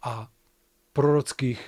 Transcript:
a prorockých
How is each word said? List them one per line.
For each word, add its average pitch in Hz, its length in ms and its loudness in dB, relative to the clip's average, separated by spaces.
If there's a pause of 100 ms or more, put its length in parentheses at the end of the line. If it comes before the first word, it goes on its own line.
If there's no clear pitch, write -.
a 113 240 -8 (640)
prorockých 139 640 2 (100)